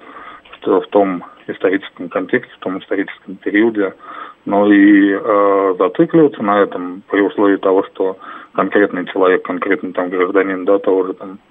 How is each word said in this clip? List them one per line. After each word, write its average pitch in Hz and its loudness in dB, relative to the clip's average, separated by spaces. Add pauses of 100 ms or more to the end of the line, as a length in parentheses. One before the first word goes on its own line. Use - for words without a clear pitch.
(540)
что 95 0
в - -8
том 95 0 (240)
историческом 98 -4
контексте, - -6
в - -20
том 95 -8
историческом 95 -8
периоде. 104 0 (520)
Но 101 2
и, 101 6
э, 101 2
зацикливаться 151 2
на 104 2
этом 92 -4
при 98 2
условии 98 2
того, 95 2
что 95 -6 (360)
конкретный 95 0
человек, 92 2
конкретный 90 -4
там 90 -4
гражданин, 92 -2
да, 101 0
того 95 0
же 92 -6
там 95 -18 (120)